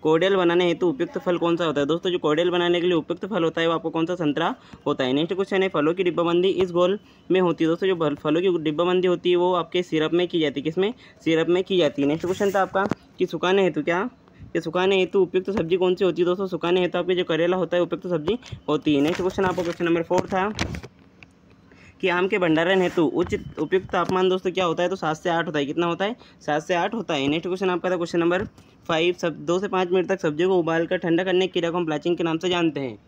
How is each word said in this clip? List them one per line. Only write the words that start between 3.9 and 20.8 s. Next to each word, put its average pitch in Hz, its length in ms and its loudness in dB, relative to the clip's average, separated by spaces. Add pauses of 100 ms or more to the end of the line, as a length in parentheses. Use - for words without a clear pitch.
सा? 180 100 -4
संतरा 165 400 0 (320)
होता 139 160 0
है। 127 100 0
Next 160 200 0
question 190 300 0
है, 190 60 0
फलों 156 240 0
की 190 100 -2
डिब्बाबंदी 170 460 2
इस 185 220 0
गोल 180 280 2 (320)
में 185 100 4
होती 165 220 2
है। 160 60 2
दोस्तों, 170 180 0
जो 190 80 2
फल-, 151 240 -2
फलों 156 220 0
की 175 220 0
डिब्बाबंदी 175 440 2
होती 180 220 0
है, 175 60 4
वो 180 180 2
आपके 175 300 -2
syrup 156 300 0
में 180 140 2
की 175 120 -2
जाती 147 200 -2
है। 131 40 -10
किसमें? 190 300 -2 (320)
syrup 160 240 2
में 180 140 2
की 190 140 0
जाती 147 240 2
है। 139 60 2
नेक्स्ट 160 180 -2
question 190 260 0
था 196 100 2
आपका 190 260 -2 (320)
कि 185 60 2
सुखाने 180 380 0
हेतु 156 200 0
क्या, 175 260 -2 (440)
कि 165 80 0
सुखाने 185 380 2
हेतु 185 200 0
उपयुक्त 185 320 0
सब्जी 180 260 0
कौन 185 180 2
सी 196 100 0
होती 165 160 2
है? 175 40 4
दोस्तों, 185 220 0
सुखाने 180 340 0
हेतु 180 160 0
आपके 175 180 0
जो 175 80 0
करेला 170 340 0
होता 175 200 0
है, 175 60 4
उपयुक्त 170 240 -6
सब्जी 175 300 -2 (320)
होती 151 260 2
है। 139 60 4
Next 175 200 0
question 190 240 -2
आपका 180 180 0
question 170 220 -4
number 170 180 0
four 180 180 -2
था 196 320 -4 (1500)